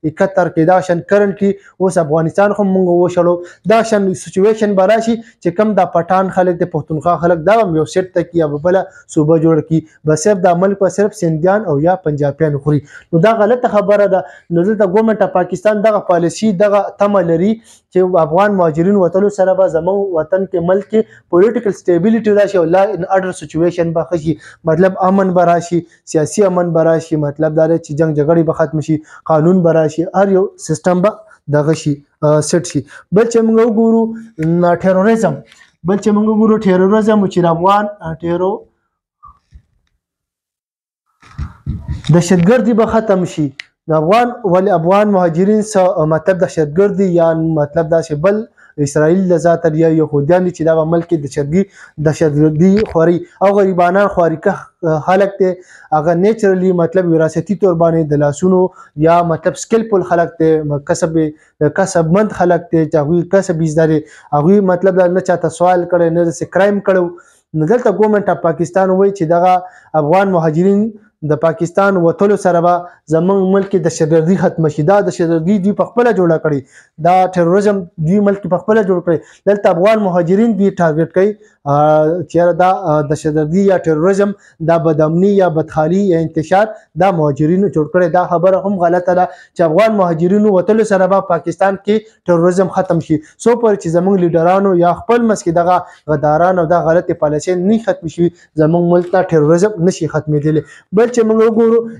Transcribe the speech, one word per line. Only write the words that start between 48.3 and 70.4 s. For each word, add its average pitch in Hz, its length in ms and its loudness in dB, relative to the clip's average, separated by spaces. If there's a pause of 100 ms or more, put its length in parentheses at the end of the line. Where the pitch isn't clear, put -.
اسرائیل 160 520 0
له 175 80 2
ذاته 165 380 0
یا 160 140 2
یهودیان 156 560 0
دي 175 60 -2
چې 165 140 -8
دا 160 100 2
به 160 100 0
ملک 170 200 0
کې 170 120 -2
دهشتګي-، 147 480 -2 (340)
دهشتګردي 156 960 2
خوري 170 340 0 (160)
او 196 60 4 (100)
غریبانان 190 500 2
خوري 170 280 0
که 185 180 -2 (440)
خلک 190 400 0
دی، 185 140 0 (400)
هغه 156 220 0
نیچرلی، 190 580 0
مطلب، 175 340 0
وراثتي 160 480 0
طور 180 200 0
باندې 165 340 0
د 147 60 0
لاسونو 180 540 0 (280)
یا، 165 260 2
مطلب، 170 340 -4
سکلفل 220 460 -2
خلک 170 360 -2
دی، 160 240 2 (240)
کسب، 165 320 -2 (560)
کسب 170 380 0
مند 208 200 0
خلک 175 280 0 (120)
دی 160 140 0
چې 160 100 -4
هغوی 160 260 0
کسب 170 400 -2
یې 165 40 0
زده 160 200 0
دی. 156 140 0 (320)
هغوی، 170 280 2
مطلب، 180 400 0
نه 180 200 2
چاته 175 280 -2
سوال 175 360 0
کړی، 170 260 0
نه 170 140 0
داسې 165 200 -4
کرایم 202 360 0
کړی 190 180 0
و. 175 100 -2 (460)
نو 156 120 0
دلته 233 240 0
ګورنمنټ 202 380 0
اف 175 140 -2
پاکستان 175 480 -2
وایي 196 220 2
چې 196 100 -8
دغه 180 400 2 (320)
افغان 170 360 2
مهاجرین 185 640 0 (380)